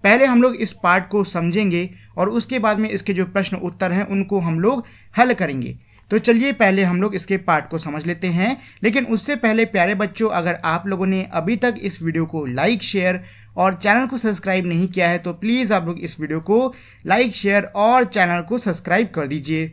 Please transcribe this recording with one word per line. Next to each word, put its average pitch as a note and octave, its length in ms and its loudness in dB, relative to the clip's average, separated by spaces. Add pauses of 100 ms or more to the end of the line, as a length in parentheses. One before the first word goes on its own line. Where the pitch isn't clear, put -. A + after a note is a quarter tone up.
पहले A#3+ 200 6
हम B3 180 6
लोग B3+ 140 4
इस - 180 -4
पाठ F#3 340 2
को G#3 160 0
समझेंगे F3 640 0 (300)
और F#3 120 2
उसके A#3+ 280 -2
बाद G#3+ 200 0
में G#3+ 100 0
इसके G3+ 240 -4
जो F3+ 140 0
प्रश्न F#3+ 320 -2
उत्तर F3 340 -4
हैं G3 140 0
उनको G3 340 -2
हम E3 200 -2
लोग A#3 240 2 (320)
हल B3 160 4
करेंगे। C3+ 440 -4 (340)
तो G#3+ 80 2
चलिए A#3+ 340 2
पहले G3 320 2
हम F3+ 180 0
लोग G#3 120 -2
इसके F#3+ 240 -2
पाठ E3 320 0
को E3 80 -6
समझ D3+ 280 -8
लेते E3+ 220 -4
हैं, F#3+ 280 0 (260)
लेकिन A#3 240 2
उससे A3+ 300 -2
पहले A3 300 2
प्यारे G3+ 280 0
बच्चों, G#3+ 360 -2
अगर E3+ 340 -2
आप E3+ 220 -2
लोगों F#3+ 200 -2
ने F#3+ 160 0 (100)
अभी E3+ 240 -2
तक A#3+ 220 0
इस - 240 -6
वीडियो E3 240 0
को D#3 200 -6
लाइक, D#3+ 360 0
शेयर F3+ 380 -2 (360)
और F#3 180 2
चैनल G#3+ 320 2
को B3 120 -6
सब्सक्राइब F#3 480 -2
नहीं F3 220 0
किया F3+ 200 0
है F3 100 0
तो F3 160 -6
प्लीज A3+ 380 -2
आप F3+ 140 0
लोग E3+ 120 -6
इस - 220 -10
वीडियो D#3 200 -4
को A#3 340 2 (320)
लाइक, G#3 280 2
शेयर G3+ 320 2
और A#3 400 4
चैनल F3 360 0
को A3 160 -4
सब्सक्राइब F#3+ 560 0
कर D3+ 120 -2
दीजिए। D#3 460 -4